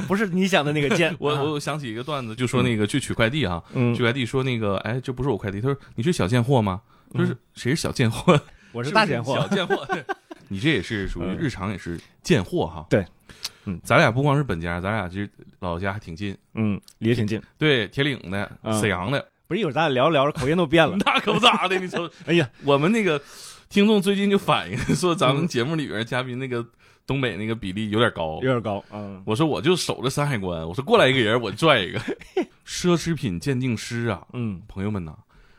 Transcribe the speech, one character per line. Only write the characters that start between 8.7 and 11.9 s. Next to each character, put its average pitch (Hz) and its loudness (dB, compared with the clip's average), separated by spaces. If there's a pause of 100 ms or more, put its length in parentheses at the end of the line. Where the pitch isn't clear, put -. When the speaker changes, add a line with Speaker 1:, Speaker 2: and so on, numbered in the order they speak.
Speaker 1:
我 117 -8
是 131 -6
大 214 4
贱 127 0
货。 120 -2
Speaker 2:
是 117 2
不 - 0
是 - 2
小 180 0
贱 - -4
货？ 165 -2
<laughs> - -8
对。 156 -4 (420)
你 98 -6
这 139 2
也 123 2
是 98 -4
属 87 -6
于 95 -4
日 156 -2
常 101 -6
也 95 -6
是 85 -10 (220)